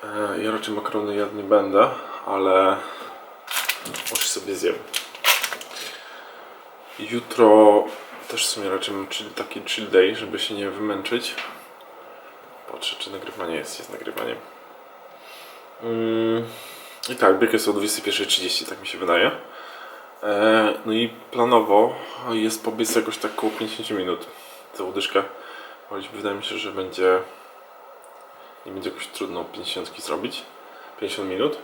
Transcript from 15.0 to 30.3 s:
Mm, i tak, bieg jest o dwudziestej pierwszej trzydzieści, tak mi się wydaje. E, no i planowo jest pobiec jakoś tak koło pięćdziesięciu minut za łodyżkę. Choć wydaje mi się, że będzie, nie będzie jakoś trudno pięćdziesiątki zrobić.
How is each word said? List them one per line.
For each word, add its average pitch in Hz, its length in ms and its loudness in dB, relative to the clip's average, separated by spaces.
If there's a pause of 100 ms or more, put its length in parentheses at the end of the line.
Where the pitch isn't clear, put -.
Mm, 113 640 2 (640)
i 127 60 -4
tak, 98 240 6
bieg 113 140 4
jest 110 140 2
o 104 40 2
dwudziestej 101 320 0
pierwszej 101 240 0
trzydzieści, - 380 0
tak - 160 -10
mi - 60 -10
się - 100 -8
wydaje. 90 340 4 (920)
E, 107 500 4 (120)
no 110 80 0
i 117 160 2 (220)
planowo 117 640 6 (360)
jest 110 320 0
pobiec 113 320 0
jakoś 113 220 0
tak - 180 -6
koło 107 160 0
pięćdziesięciu 107 440 -6
minut 90 320 -4 (480)
za 101 80 -6
łodyżkę. 95 400 0 (680)
Choć 98 200 -8
wydaje 101 260 -6
mi 101 80 -8
się, 98 140 -6
że 95 140 -6
będzie, 92 480 2 (1500)
nie 95 60 -12
będzie 95 180 -6
jakoś - 180 -10
trudno 90 360 -6
pięćdziesiątki - 580 -8
zrobić. - 420 -6 (560)